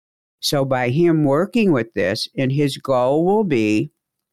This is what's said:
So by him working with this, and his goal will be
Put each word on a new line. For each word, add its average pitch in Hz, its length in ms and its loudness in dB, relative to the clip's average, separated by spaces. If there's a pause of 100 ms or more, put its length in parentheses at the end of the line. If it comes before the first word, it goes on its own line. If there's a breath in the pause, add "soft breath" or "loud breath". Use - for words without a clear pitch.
(400)
So 143 240 -2
by 127 260 -2
him 160 360 2
working 185 480 0
with 113 220 -2
this, 98 420 -2
and 131 120 0
his 139 280 -2
goal 135 480 0
will 208 180 2
be 113 480 0 (420)